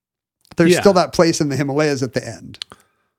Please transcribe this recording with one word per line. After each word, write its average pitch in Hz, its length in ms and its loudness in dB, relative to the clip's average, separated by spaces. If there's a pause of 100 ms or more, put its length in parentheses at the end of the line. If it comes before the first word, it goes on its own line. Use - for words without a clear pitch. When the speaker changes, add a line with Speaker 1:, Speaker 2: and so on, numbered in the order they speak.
(580)
Speaker 1:
there's 175 160 4
Speaker 2:
Yeah. 165 80 0
Speaker 1:
still 196 120 6
that 165 200 0
place 165 280 2
in 151 80 -2
the 135 60 -4
Himalayas 143 480 -2
at 120 100 -6
the 123 140 -6
end. - 360 -16 (560)